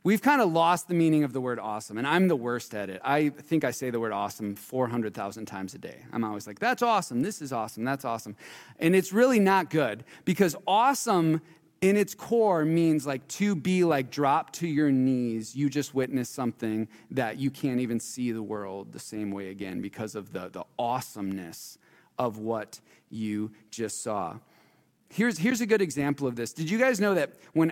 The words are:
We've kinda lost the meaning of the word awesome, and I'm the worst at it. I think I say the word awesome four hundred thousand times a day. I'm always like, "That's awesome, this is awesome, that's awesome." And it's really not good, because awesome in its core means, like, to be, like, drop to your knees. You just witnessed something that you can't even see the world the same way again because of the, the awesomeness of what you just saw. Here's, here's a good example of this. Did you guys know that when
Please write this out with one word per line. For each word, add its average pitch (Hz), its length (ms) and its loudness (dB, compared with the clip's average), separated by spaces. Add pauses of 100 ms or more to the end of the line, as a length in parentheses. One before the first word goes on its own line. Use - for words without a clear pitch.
We've 202 200 4
kinda 269 240 4
lost 165 420 2
the 180 60 -2
meaning 160 300 4
of 135 100 -2
the 131 80 -2
word 123 180 -4
awesome, 107 380 -8
and 123 100 -2
I'm 180 220 6
the 165 60 6
worst 120 380 -4
at 101 160 -4
it. 95 140 -10
I 147 260 2
think 147 360 -2
I 127 60 0
say 127 180 -6
the 117 100 -2
word 113 140 -2
awesome 101 420 -4
four 127 320 -2
hundred 113 260 -4
thousand 104 320 -8
times 95 280 -10
a 92 40 -18
day. 90 360 -16
I'm 117 100 -4
always 107 240 -8
like, 104 120 -16
"That's 233 220 -2
awesome, 196 400 0
this 196 200 -4
is 139 100 -10
awesome, 110 320 -6
that's 135 220 -4
awesome." 117 320 -6 (420)
And 165 160 4
it's 185 160 4
really 240 280 6
not 190 300 4
good, 123 360 0 (180)
because 180 320 2 (100)
awesome 190 760 4 (400)
in 196 140 6
its 202 180 2
core 208 520 2
means, 160 400 4
like, 135 240 -4
to 202 260 0
be, 180 300 2
like, 139 260 2
drop 143 400 2
to 170 160 -4
your 147 240 2
knees. 123 640 0
You 143 140 0
just 139 240 -2
witnessed 131 400 -2
something 110 560 -4 (220)
that 120 260 -2
you 135 120 -2
can't 131 300 -2
even 117 220 -2
see 123 320 -6
the 110 100 -6
world 101 480 -8
the 117 80 -14
same 107 320 -8
way 98 180 -8
again 98 320 -8
because 101 320 -8
of 104 200 -12
the, 90 160 -8
the 87 160 -12 (120)
awesomeness 98 1000 -6 (400)
of 117 200 -2
what 110 440 -6 (280)
you 107 420 -4 (200)
just 110 320 -8
saw. 104 360 -6 (720)
Here's, 233 280 0
here's 226 240 0
a 240 40 0
good 208 160 4
example 143 460 0
of 123 80 -4
this. 117 160 -6
Did 156 180 -4
you 208 80 2
guys 247 220 2
know 202 160 4
that 147 200 0 (180)
when 160 180 4